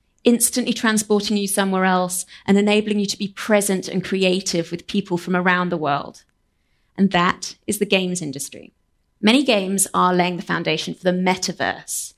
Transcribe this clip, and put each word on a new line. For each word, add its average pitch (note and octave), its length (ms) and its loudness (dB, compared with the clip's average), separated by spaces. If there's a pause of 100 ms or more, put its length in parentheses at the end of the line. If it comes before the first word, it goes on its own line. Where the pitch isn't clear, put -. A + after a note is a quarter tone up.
(240)
instantly A#3+ 500 2
transporting G#3+ 640 2
you G3+ 100 -2
somewhere F#3+ 380 0
else F3+ 400 0 (180)
and G3 140 4
enabling G#3 400 2
you G3+ 80 0
to G3 100 -6
be G3+ 120 -6
present G3+ 600 0
and F3+ 160 -2
creative F#3 680 0
with - 160 -8
people G3 300 -2
from F3+ 180 -4
around F3+ 360 0
the E3+ 80 -2
world. C#3+ 460 -4 (760)
And G3 140 2
that - 440 -2 (100)
is G#3 120 -4
the G#3 80 -2
games F#3 340 0
industry. - 540 -12 (480)
Many A#3 200 4
games G3 520 0
are F3+ 180 2
laying F3+ 240 0
the F3 60 -10
foundation E3 500 -4
for - 120 -14
the F3+ 80 2
metaverse. - 1040 -4